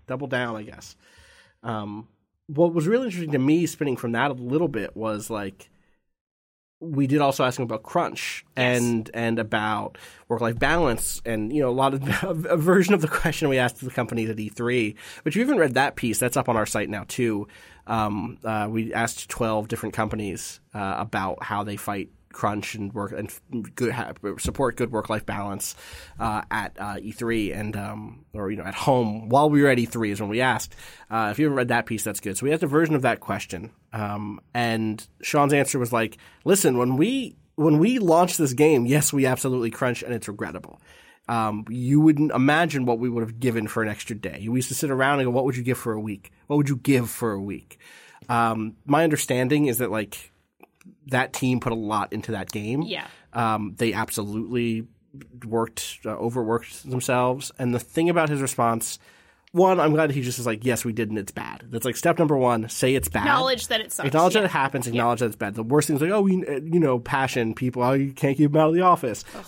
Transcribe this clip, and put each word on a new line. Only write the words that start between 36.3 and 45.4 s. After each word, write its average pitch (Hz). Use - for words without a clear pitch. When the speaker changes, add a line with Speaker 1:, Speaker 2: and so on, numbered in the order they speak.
Speaker 1:
"Listen, 170
when 123
we, 240
when 151
we 240
launched 175
this 143
game, 147
yes, 139
we 135
absolutely 127
crunch 123
and 120
it's 113
regrettable." 92
Um, 110
you 123
wouldn't 151
imagine 147
what 120
we 123
would 117
have 113
given 113
for 113
an 107
extra 104
day. 92
We 123
used 127
to 131
sit 143
around 135
and 131
go, 123
"What 127